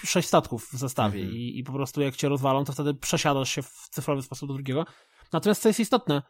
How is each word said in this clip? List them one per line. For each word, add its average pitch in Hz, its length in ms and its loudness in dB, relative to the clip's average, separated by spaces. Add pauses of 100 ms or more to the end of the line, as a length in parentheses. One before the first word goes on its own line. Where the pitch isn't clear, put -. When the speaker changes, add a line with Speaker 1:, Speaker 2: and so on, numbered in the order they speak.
Speaker 1:
sześć - 240 0
statków 123 440 2
w 135 40 -8
zestawie 120 440 0
Speaker 2:
Mhm. 95 180 -6
Speaker 1:
i, 120 200 -6
i 127 60 -6
po 127 80 -8
prostu 135 280 -2
jak 139 160 0
cię 147 120 0
rozwalą, 139 360 2
to 143 80 -4
wtedy 143 220 -2
przesiadasz 139 560 0
się 139 120 -4
w - 280 -18
cyfrowy 143 320 -2
sposób 139 260 -10
do 139 60 -6
drugiego. 139 300 -2 (480)
Natomiast 190 300 2
co 226 60 4
jest 220 120 4
istotne, 160 500 2